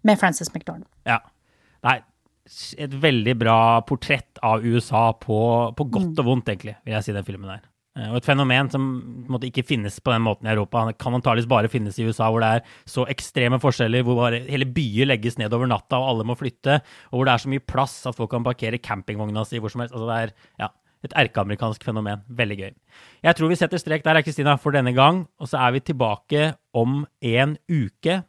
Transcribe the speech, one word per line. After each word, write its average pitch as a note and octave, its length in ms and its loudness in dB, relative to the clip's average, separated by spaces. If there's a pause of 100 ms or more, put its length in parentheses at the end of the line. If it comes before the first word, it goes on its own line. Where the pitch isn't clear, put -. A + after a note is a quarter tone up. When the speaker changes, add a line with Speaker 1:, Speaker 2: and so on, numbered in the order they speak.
Speaker 1:
Med G#3+ 160 6
Frances E3+ 340 0
McDormand. E3 320 -10 (200)
Speaker 2:
Ja. A#2 140 2 (640)
Nei, B2 180 2 (760)
et D3 140 -8
veldig B2+ 460 2
bra A2+ 440 6
portrett - 640 -4
av A2 220 2
U A#2 120 2
S - 140 -2
A A2+ 220 4
på, A#2 640 0
på D3 140 -4
godt E3+ 260 -2
Speaker 1:
Mm. D#3 40 0
Speaker 2:
og B2+ 60 0
vondt, B2 200 0
egentlig, G#2 300 -6 (100)
vil A2 80 -6
jeg G#2+ 100 -2
si, G#2+ 100 -6
den G2 100 -6
filmen G2 240 -12
der. F#2+ 140 -14 (340)
Eh, A2 140 -10
og B2 80 -2
et - 80 -4
fenomen C3+ 460 2
som B2+ 560 -6
på B2+ 60 -4
en B2 60 -2
måte B2 120 -8
ikke B2 140 -2
finnes G#2+ 340 -4
på B2+ 120 -2
den A2+ 100 2
måten A2+ 260 -2
i A2 60 0
Europa. A2 340 0
Det A2 100 -6
kan A#2+ 160 -4
antageligvis A#2 340 0
bare A2+ 220 4
finnes G#2 300 -4
i A#2 40 -2
U A2+ 60 0
S A2 100 -4
A, A2 100 2
hvor A2+ 120 2
det A2 80 4
er A#2 120 2 (240)
så B2 220 -4
ekstreme B2+ 520 -2
forskjeller, B2 440 2
hvor B2 120 2
bare A#2+ 320 0
hele C3+ 180 -2
byer B2+ 420 0
legges A#2 300 0
ned A2 160 -2
over B2 140 0
natta, B2 300 -2
og C3 120 0
alle A2+ 140 0
må A#2+ 140 -2
flytte, C#3 440 0 (300)
og B2+ 80 -2
hvor C3 60 2
det C3 80 6
er A#2 40 4
så C3+ 120 -4
mye C3+ 160 -2
plass - 400 -4
at B2 100 -6
folk A2+ 140 -6
kan A#2 140 -2
parkere A#2+ 380 -4
campingvogna G#2+ 640 -6
si A#2+ 140 -10
hvor G#2+ 120 -6
som A#2+ 100 -8
helst. A#2+ 120 -10
Altså, A2+ 140 -8
det A2+ 220 -2
er, - 40 -18 (260)
ja, G#2+ 80 -6 (360)
et - 100 -12
erkeamerikansk G#2+ 680 -2
fenomen. G#2 460 -4
Veldig A2+ 300 -4
gøy. G2 140 -12 (500)
Jeg E3+ 120 6
tror D#3+ 140 0
vi F3 60 4
setter E3+ 220 -2
strek D#3 260 -4
der, D#3+ 200 4
Kristina, D3 340 2
for D3 140 -2
denne B2+ 220 2
gang, D3+ 340 4 (120)
og D3 80 -10
så D3+ 120 -4
er B2 140 4
vi C#3 60 0
tilbake D3 760 -2 (180)
om C3+ 340 0 (140)
en C3+ 360 2 (120)
uke. D#3+ 600 -2